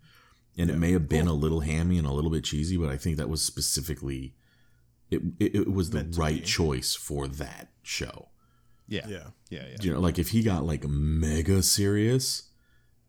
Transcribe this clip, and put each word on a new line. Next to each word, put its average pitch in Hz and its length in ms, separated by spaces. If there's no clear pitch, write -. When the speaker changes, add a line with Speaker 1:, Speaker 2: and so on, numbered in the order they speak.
Speaker 1:
And 85 120
it - 40
Speaker 2:
Yeah. 80 60
Speaker 1:
may 85 140
have 78 160
been 78 160
Speaker 2:
Cool. 82 100
Speaker 1:
a - 20
little 78 220
hammy 80 380
and 78 100
a 67 60
little 78 180
bit 78 140
cheesy, 80 320
but 82 120
I 67 80
think 78 200
that 76 120
was 78 120
specifically, 67 920
it, - 100
it, - 160
it 101 180
was 92 160
the - 80
Speaker 3:
Meant 78 160
to 82 80
Speaker 1:
right 78 140
Speaker 3:
be. 85 60
Speaker 1:
choice 73 540
for 69 320
that 69 440
show. - 460
Speaker 2:
Yeah. 101 200
Speaker 3:
Yeah. 87 200
Speaker 2:
Yeah, 71 220
yeah. 64 100
Speaker 1:
You 87 120
know, 67 60
like, 87 200
if 82 100
he 113 140
got, 90 200
like, 76 240
mega 78 760
serious 107 800